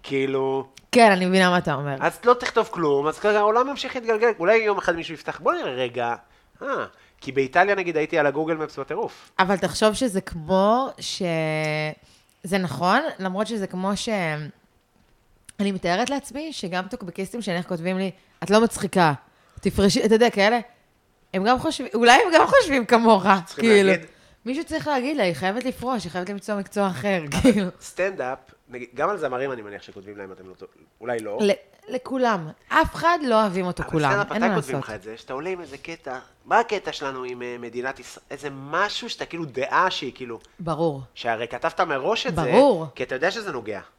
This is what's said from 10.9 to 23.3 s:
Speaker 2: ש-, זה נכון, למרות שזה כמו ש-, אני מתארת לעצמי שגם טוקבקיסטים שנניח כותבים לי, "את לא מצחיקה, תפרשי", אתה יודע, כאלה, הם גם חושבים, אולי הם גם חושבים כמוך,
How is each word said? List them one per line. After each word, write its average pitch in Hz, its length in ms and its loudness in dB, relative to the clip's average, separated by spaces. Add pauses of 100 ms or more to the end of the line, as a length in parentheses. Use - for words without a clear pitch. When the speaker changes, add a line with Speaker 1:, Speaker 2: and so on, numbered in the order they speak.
Speaker 2:
ש-, - 220 -8 (1200)
זה 190 140 -2
נכון, 180 420 0 (200)
למרות 190 280 -4
שזה 202 200 -6
כמו 190 300 -4
ש-, - 120 -6 (1500)
אני 202 120 0
מתארת 190 380 0
לעצמי 277 440 -8
שגם 185 340 -6
טוקבקיסטים 196 540 -10
שנניח 180 260 -6
כותבים 185 300 -4
לי, 190 140 -4 (320)
"את 170 60 -8
לא 214 120 6
מצחיקה, 180 520 2 (480)
תפרשי", 202 440 2
אתה 220 100 6
יודע, 226 140 6
כאלה, 208 300 4 (720)
הם 190 100 -2
גם 247 160 4
חושבים, 277 340 -4
אולי 240 200 6
הם 370 220 6
גם 302 120 8
חושבים 302 380 4
כמוך, 226 380 6 (220)